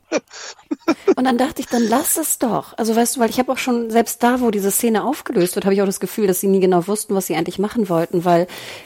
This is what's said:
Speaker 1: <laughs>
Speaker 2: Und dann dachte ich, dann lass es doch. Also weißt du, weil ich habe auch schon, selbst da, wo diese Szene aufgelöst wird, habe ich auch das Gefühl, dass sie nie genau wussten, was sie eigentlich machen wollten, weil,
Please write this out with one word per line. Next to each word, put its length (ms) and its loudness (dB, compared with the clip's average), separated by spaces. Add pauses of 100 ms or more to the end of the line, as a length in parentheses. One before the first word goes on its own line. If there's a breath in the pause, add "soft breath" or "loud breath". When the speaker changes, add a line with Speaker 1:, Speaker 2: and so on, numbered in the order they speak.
(100)
Speaker 1:
<laughs> 1040 -4
Speaker 2:
Und 80 -2
dann 140 2
dachte 220 -2
ich, 80 -10
dann 180 0
lass 300 0
es 220 -4
doch. 380 -2
Also 200 -2
weißt 200 2
du, 40 -6
weil 100 2
ich 80 -2
habe 140 0
auch 60 -2
schon, 320 -2
selbst 320 0
da, 180 2
wo 100 2
diese 200 0
Szene 340 0
aufgelöst 500 0
wird, 100 -4
habe 100 4
ich 80 2
auch 40 2
das 140 -4
Gefühl, 260 -2
dass 140 0
sie 80 0
nie 120 4
genau 260 4
wussten, 280 -4
was 120 -2
sie 100 -4
eigentlich 220 -4
machen 300 -2
wollten, 360 0
weil, 220 4 (400 loud breath)